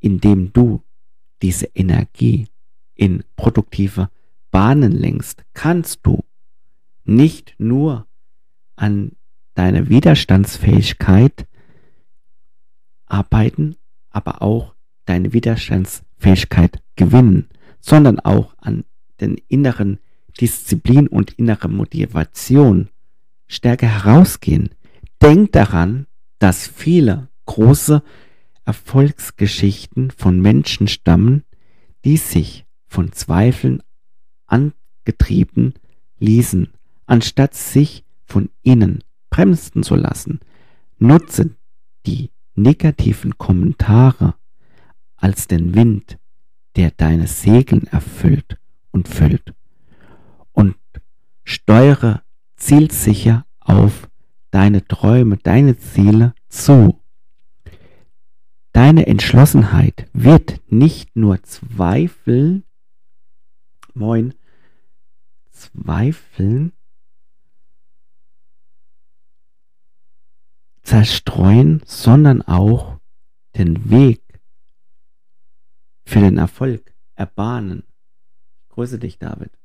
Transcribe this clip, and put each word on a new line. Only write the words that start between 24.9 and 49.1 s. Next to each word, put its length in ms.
Denk 300
daran, 540
dass 280
viele 640
große 560
Erfolgsgeschichten 1400
von 320
Menschen 460
stammen, 540
die 140
sich 480
von 260
Zweifeln 720
angetrieben 1300
ließen, 500
anstatt 480
sich 500
von 240
ihnen 400
bremsen 520
zu 120
lassen. 460
Nutze 580
die 260
negativen 840
Kommentare 960
als 320
den 260
Wind, 440
der 140
deine 360
Segeln 600
erfüllt 720
und 180
füllt. 460